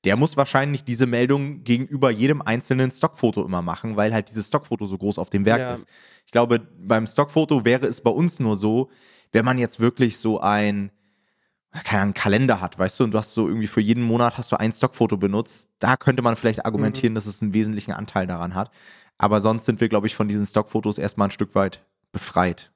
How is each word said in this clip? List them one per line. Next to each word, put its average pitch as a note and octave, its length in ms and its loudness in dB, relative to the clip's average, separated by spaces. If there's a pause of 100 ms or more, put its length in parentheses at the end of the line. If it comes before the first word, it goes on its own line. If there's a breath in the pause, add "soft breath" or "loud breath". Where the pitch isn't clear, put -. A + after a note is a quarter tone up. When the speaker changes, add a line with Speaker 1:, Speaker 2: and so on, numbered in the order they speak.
Speaker 1:
der F#2+ 120 4
muss C#3+ 200 0
wahrscheinlich C#3 480 0
diese B2 220 2
Meldung C#3 580 0
gegenüber C3 460 0
jedem C3 320 0
einzelnen B2+ 500 0
Stockfoto - 540 -2
immer F2+ 160 -4
machen, F#2+ 360 -6
weil G#2+ 180 2
halt G#2 140 -2
dieses G#2+ 180 -8
Stockfoto A#2 400 -4
so F#2+ 100 -8
groß G2 220 -4
auf F2+ 100 -8
dem G2 160 0
Werk A2+ 140 4
Speaker 2:
Ja. B2 160 -6
Speaker 1:
ist. A#2 120 -16 (380 soft breath)
Ich - 60 -20
glaube, A#2+ 280 4 (200)
beim A2 260 0
Stockfoto C#3+ 600 0
wäre B2 200 4
es - 160 -4
bei A#2+ 80 2
uns E3 300 0
nur A2 160 0
so, A2 340 0 (420 soft breath)
wenn A2+ 140 4
man B2+ 140 2
jetzt A#2 200 -4
wirklich A#2+ 380 2
so A2 220 -2
ein, G#2 520 0 (920)
keine G2+ 180 0
Ahnung, G2+ 140 0
Kalender G#2+ 460 2
hat, F#2 180 -8
weißt F#2+ 200 -2
du, C3+ 40 4
und A2 80 0
du G#2+ 80 0
hast - 140 -8
so A2 140 0
irgendwie G#2+ 200 -2
für - 140 0
jeden A#2 220 2
Monat A#2 360 0
hast - 120 -6
du - 80 2
ein A2 120 0
Stockfoto A2 460 0
benutzt, G2+ 600 -4
da B2+ 200 2
könnte B2 260 0
man A#2 120 2
vielleicht A2+ 300 -2
argumentieren, A2 480 0
Speaker 2:
Mhm. - 20 -4
Speaker 1:
dass G#2+ 120 -4
es G2 160 -8
einen G2+ 100 -2
wesentlichen G#2+ 380 -2
Anteil G2+ 340 -4
daran F2 300 -6
hat. G2 160 -6 (480 soft breath)
Aber G#2 200 4
sonst A2 260 0
sind A2+ 160 0
wir, A2+ 60 2
glaub G#2 180 0
ich, G#2+ 100 -4
von A2 120 -2
diesen G#2 200 -2
Stockfotos G#2 500 0
erstmal G2+ 300 0
ein G2 40 -4
Stück - 220 -6
weit G2 320 -2 (260)
befreit. - 640 -2